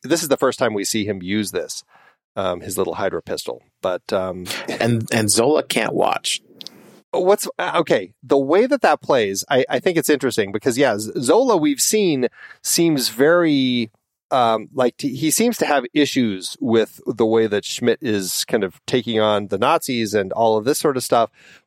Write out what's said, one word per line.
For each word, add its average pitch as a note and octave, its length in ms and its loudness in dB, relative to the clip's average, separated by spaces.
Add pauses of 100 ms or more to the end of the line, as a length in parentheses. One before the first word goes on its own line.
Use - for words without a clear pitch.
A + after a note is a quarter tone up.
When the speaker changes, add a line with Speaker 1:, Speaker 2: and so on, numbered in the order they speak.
Speaker 1:
this D#3+ 200 -2
is D#3 60 -6
the C3+ 80 2
first B2+ 220 0
time A#2 160 0
we G2+ 100 -4
see G#2 220 -4
him G2 160 -6
use F#2+ 300 -4
this, E2+ 320 -8 (520)
um, F#2 240 -4
his - 160 -10
little F2+ 180 -2
Hydra F2+ 280 -4
pistol. - 400 -10 (200)
But, F#2 300 -4
um, F#2 340 -4 (220)
Speaker 2:
And, A#2 440 -2
and A2 180 0
Zola C#3 320 2
can't - 320 -4
watch. - 480 -2 (680)
Speaker 1:
What's, F#3+ 360 2 (100)
uh, E3+ 180 -4
okay, A#2 360 0 (100)
the C#3 140 2
way D#3 300 4
that C4 160 0
that D#3 180 4
plays, G#2 480 0
I, C3+ 220 2
I C#3 80 -2
think E3+ 180 -2
it's D#3 140 2
interesting A2+ 420 0
because, A2+ 240 -2
yeah, B2 220 2
Z-, G#2+ 220 -8
Zola G#3 360 4
we've D3 240 0
seen D#3+ 480 2 (340)
seems D#3 460 2
very, C3+ 800 2 (400)
um, A2+ 440 2
like, B2 240 0
t-, C3+ 180 -6
he D3+ 140 -2
seems A3+ 280 2
to D3+ 80 0
have C#3 280 0
issues A#2+ 680 0
with A2+ 460 0
the A#2 180 0
way A2+ 220 4
that G2+ 180 -2
Schmidt - 380 -2
is G#2 420 -2
kind A2 200 0
of - 220 -8
taking A#2 320 -2
on G#2 300 2
the F#2+ 80 -2
Nazis A#2 560 0
and G2 200 0
all A2 260 2
of G#2+ 80 -4
this D3 120 0
sort C#3 200 0
of A#2+ 60 -4
stuff. A#2 260 2 (360)